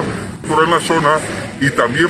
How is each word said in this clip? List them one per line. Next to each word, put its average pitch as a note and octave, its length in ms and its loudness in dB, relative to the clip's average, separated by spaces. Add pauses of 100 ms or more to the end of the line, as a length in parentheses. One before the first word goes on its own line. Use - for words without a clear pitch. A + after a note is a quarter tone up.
(420)
pero D#3 220 2
en E3+ 80 2
la D#3+ 80 4
zona, D#3 400 2 (400)
y C#3 120 2
también C#3 380 2